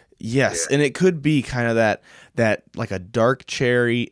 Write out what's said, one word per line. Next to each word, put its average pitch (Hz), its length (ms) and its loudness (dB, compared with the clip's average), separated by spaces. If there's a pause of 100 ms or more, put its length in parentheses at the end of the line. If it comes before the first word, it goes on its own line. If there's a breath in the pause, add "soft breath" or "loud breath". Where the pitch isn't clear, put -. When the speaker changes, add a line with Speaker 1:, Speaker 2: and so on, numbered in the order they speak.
(180)
Speaker 1:
Yes. 110 500 -2
Speaker 2:
Yeah. 131 60 0
Speaker 1:
And 143 100 2
it 139 120 -2
could 175 260 2
be 147 220 2
kinda 120 320 -2
that, 110 260 2 (340 loud breath)
that, 113 280 0 (120)
like, 113 140 -6
a 95 80 -6
dark 113 480 -2
cherry 120 680 0